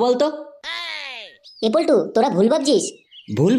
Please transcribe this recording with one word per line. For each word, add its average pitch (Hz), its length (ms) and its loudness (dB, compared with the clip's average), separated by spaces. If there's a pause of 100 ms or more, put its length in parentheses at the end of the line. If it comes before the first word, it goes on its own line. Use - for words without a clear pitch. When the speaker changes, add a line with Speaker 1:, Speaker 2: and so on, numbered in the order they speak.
Speaker 1:
বলতো? 247 220 2 (1400)
Speaker 2:
এ - 80 2
পল্টু, 311 220 2 (180)
তোরা 233 220 2
ভুল 196 160 4
ভাবছিস। 277 320 0 (540)
Speaker 1:
ভুল 180 200 4